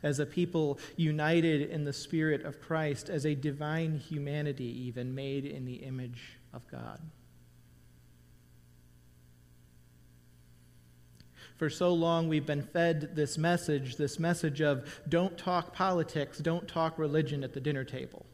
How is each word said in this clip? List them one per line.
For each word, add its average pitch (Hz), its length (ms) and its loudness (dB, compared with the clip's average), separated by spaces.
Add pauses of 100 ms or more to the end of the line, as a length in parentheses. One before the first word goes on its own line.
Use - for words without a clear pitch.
as 143 160 0
a 147 80 2
people 165 540 0 (160)
united 156 720 4
in 151 140 -2
the 143 80 -2
Spirit 156 500 0
of - 180 -10
Christ, 156 480 -2
as 151 160 -2
a 151 120 2
divine 151 640 -2
humanity 143 640 -4
even 123 500 -6
made 139 320 -4
in 143 180 -8
the 127 120 -8
image 127 640 -10 (120)
of 120 140 -14
God? - 340 -12 (4000)
For 156 160 0
so 180 240 4
long, 165 340 4
we've 151 180 2
been 143 160 0
fed 165 520 2
this 151 240 0
message, 156 580 2
this 143 220 -2
message 165 420 0
of 143 480 0
don't 175 300 2
talk 180 340 0
politics, 170 680 0
don't 165 280 0
talk 160 320 0
religion 147 460 2
at 123 80 -6
the 139 80 -6
dinner 135 240 0
table. 131 500 -10